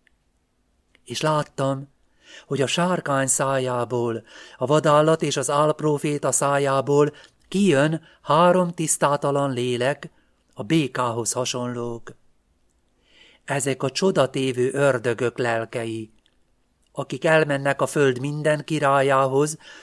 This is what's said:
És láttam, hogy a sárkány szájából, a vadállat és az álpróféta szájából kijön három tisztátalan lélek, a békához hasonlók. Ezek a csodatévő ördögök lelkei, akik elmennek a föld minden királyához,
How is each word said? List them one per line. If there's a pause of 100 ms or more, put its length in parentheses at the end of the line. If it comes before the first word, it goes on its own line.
(1040)
És
láttam, (600)
hogy
a
sárkány
szájából, (340)
a
vadállat
és
az
álpróféta
szájából (340)
kijön (200)
három
tisztátalan
lélek, (420)
a
békához
hasonlók. (1300)
Ezek
a
csodatévő
ördögök
lelkei, (800)
akik
elmennek
a
föld
minden
királyához, (260)